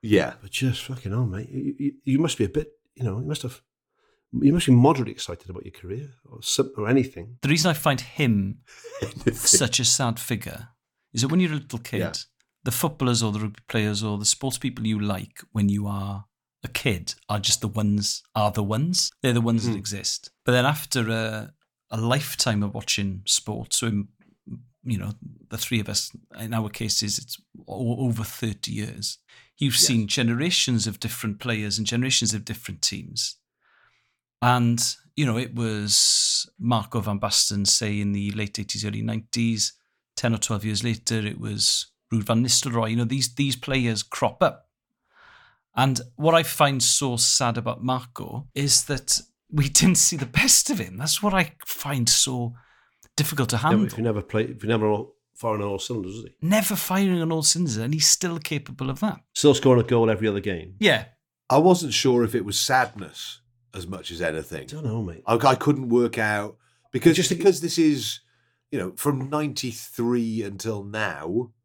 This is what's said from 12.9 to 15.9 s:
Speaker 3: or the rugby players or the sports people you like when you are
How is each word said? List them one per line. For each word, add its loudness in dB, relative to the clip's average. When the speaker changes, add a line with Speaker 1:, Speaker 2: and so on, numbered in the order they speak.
Speaker 3:
or 0
the -4
rugby -8
players -2
or -2
the -4
sports -2
people -4
you 0
like -6
when 2
you 0
are -8